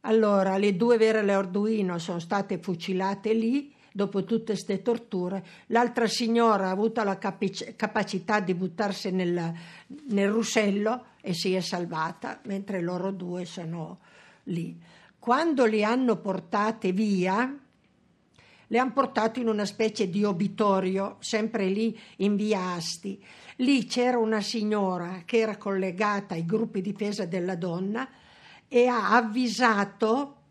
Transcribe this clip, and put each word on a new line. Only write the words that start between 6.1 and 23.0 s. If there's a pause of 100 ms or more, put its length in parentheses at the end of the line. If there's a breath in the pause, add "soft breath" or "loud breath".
ha
avuto
la
capic-,
capacità
di
buttarsi
nel, (540 loud breath)
nel
ruscello (160)
e
si
è
salvata,
mentre
loro
due
sono (440 loud breath)
lì. (440 loud breath)
Quando
li
hanno
portate
via, (1120 soft breath)
le
han
portate
in
una
specie
di
obitorio,
sempre
lì (200 loud breath)
in
via
Asti. (340 loud breath)